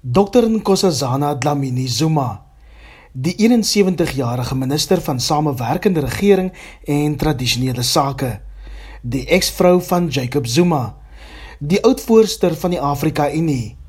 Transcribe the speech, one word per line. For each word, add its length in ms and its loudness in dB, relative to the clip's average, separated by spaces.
Dokter 380 4
Nkosazana 880 0
Dlamini 480 -2
Zuma, 560 -2
die 320 -4
eenensewentigjarige 1120 2
minister 420 0
van 200 -4
Samewerkende 800 0
Regering 500 2
en 340 0
Tradisionele 680 -2
Sake, 540 -2
die 240 -4
eksvrou 560 4
van 240 0
Jacob 400 -4
Zuma, 460 0
die 260 0
oudvoorsitter 720 2
van 160 -2
die 80 -4
Afrika 480 0
Unie 460 -2